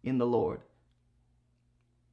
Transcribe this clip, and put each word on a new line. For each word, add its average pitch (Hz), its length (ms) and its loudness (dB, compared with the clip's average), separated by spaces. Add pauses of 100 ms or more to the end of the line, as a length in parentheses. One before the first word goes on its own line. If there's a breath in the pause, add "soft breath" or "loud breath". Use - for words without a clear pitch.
in 131 140 -2
the 123 80 2
Lord. 107 340 0 (1500)